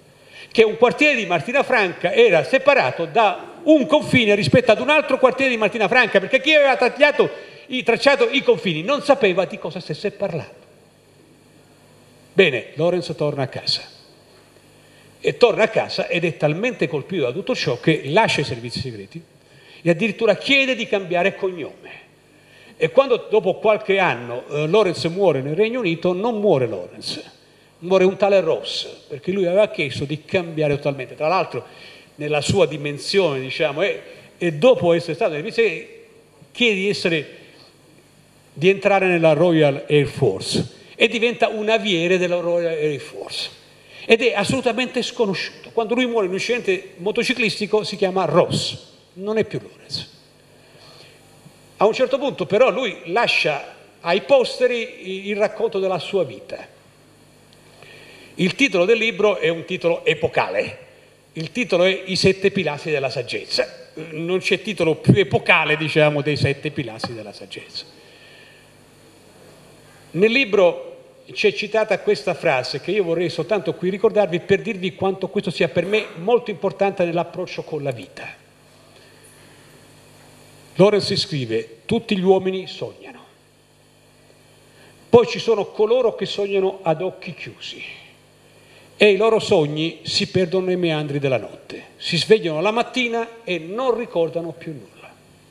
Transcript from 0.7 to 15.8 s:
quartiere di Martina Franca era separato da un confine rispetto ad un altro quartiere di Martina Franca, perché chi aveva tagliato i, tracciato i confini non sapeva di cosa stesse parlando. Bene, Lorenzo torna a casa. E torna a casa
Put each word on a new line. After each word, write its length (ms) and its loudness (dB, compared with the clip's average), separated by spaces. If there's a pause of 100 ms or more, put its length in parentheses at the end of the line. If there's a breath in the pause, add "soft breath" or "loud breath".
quartiere 380 4
di 120 -2
Martina 360 0
Franca 500 0
era 300 6
separato 640 2
da 580 0
un 240 6
confine 480 4
rispetto 380 4
ad 80 2
un 100 0
altro 260 2
quartiere 360 2
di 40 -2
Martina 300 0
Franca, 320 4
perché 220 2
chi 120 2
aveva 240 6
tagliato 540 2 (360 loud breath)
i, 180 -6
tracciato 440 4
i 140 0
confini 400 0
non 180 -2
sapeva 440 2
di 140 -8
cosa 200 -10
stesse 320 -6
parlando. 480 -8 (1700)
Bene, 420 2
Lorenzo 400 -2
torna 300 -2
a 20 -2
casa. 360 -6 (1400 soft breath)
E 160 -2
torna 280 4
a 40 4
casa 400 -4